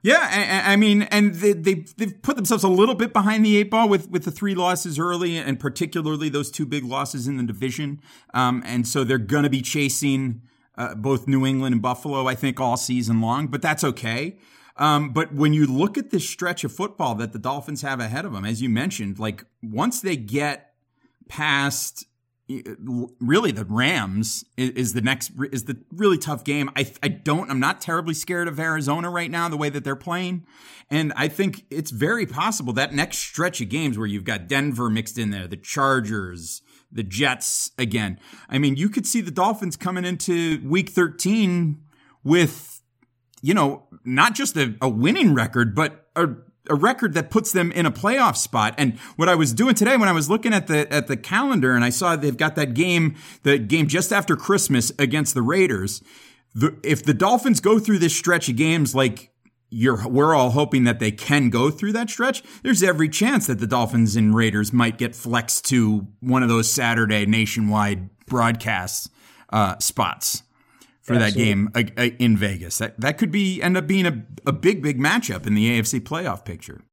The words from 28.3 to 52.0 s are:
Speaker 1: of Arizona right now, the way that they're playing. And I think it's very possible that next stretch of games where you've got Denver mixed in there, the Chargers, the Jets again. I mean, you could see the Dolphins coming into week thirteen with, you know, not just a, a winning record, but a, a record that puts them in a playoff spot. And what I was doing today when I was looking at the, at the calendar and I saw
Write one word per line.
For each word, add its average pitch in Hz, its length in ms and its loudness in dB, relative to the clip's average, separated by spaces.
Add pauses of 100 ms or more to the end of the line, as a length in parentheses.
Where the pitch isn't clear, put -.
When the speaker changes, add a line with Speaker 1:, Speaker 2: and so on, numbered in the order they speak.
Speaker 1:
of 147 100 -8
Arizona 160 500 -2
right 175 220 -4
now, 170 160 -2
the 156 80 -4
way 147 140 -2
that 143 160 -8
they're 139 100 -4
playing. 180 500 -6 (440)
And 151 260 -2
I 151 140 -2
think 196 400 -4
it's 156 220 -8
very 170 340 -2
possible 143 480 -4
that 135 200 -2
next 156 260 -2
stretch 175 420 -4
of 98 80 -6
games 139 280 -2
where 110 100 -4
you've 101 180 -6
got 95 240 -6
Denver 139 400 -2
mixed 110 280 -2
in 110 120 -2
there, 95 180 -6
the 92 80 -10
Chargers, 104 1040 -2 (300)
the 113 120 -6
Jets 123 760 -2
again. 107 420 -4 (300)
I 131 100 0
mean, 139 160 2
you 180 140 -2
could 214 180 -4
see 233 140 -2
the 170 100 -10
Dolphins 190 460 -2
coming 180 260 -6
into 170 640 -2
week 175 220 2
thirteen 175 920 0 (420)
with, - 580 2 (600)
you 156 120 2
know, 147 300 2 (220)
not 151 300 2
just - 200 -4
a, 127 260 0
a 131 60 2
winning 160 460 4
record, 113 420 2
but 156 400 -2
a, 165 140 2 (400)
a 151 60 4
record 202 400 2
that 160 140 -2
puts 220 220 0
them 175 200 0
in 170 140 0
a 156 60 2
playoff 220 460 0
spot. 110 400 -2
And 131 200 0 (200)
what 165 100 2
I 180 80 6
was 143 180 2
doing 233 220 4
today 247 220 4
when 214 100 6
I 180 60 4
was 156 160 0
looking 220 240 2
at 190 140 0
the, 151 260 2
at 147 140 0
the 135 100 -2
calendar 190 580 2
and 120 80 4
I 123 60 2
saw 170 260 0